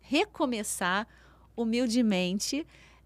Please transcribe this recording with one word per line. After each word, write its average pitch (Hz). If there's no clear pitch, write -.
recomeçar 233
humildemente. 226